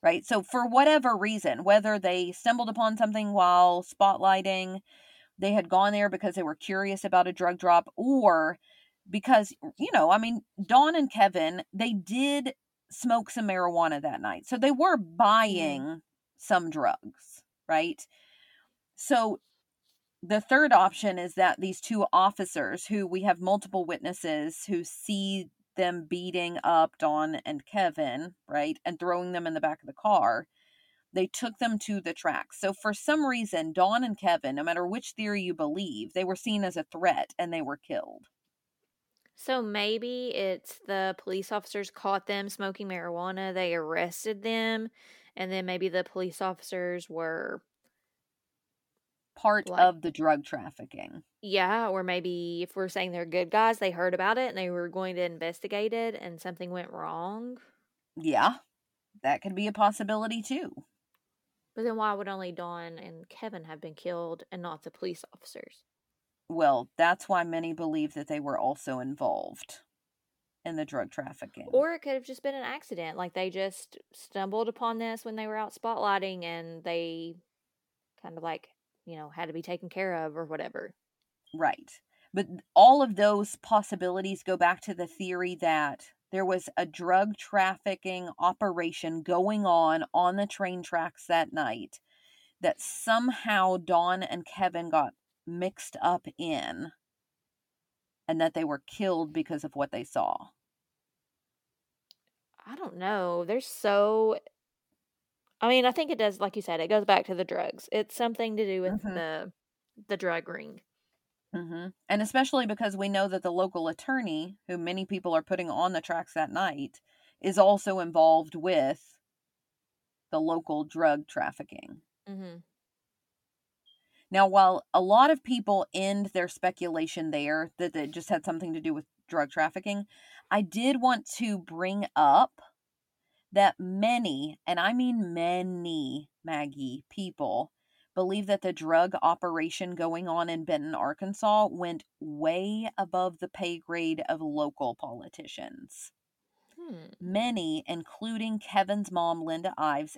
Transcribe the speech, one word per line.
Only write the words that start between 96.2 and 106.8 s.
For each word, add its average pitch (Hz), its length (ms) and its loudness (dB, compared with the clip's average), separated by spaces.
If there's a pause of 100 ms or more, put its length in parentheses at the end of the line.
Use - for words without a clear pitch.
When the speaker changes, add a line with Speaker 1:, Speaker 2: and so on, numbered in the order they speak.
Speaker 1:
in, 147 540 -6 (1400)
and 160 120 -2
that 165 140 2
they 165 100 -2
were 147 240 -6
killed 165 460 -2
because 156 300 -6
of 147 120 -12
what 143 160 -4
they 120 120 -8
saw. 50 340 -2 (2250)
Speaker 2:
I 226 100 -16
don't 277 220 -10
know. 180 460 -2
There's 220 220 -4
so, 214 720 4 (1200)
I 226 80 2
mean, 247 180 6
I 247 60 6
think 302 200 -2
it 240 80 -4
does, 208 200 0
like 196 160 -4
you 208 60 -6
said, 165 180 -4
it 165 100 -2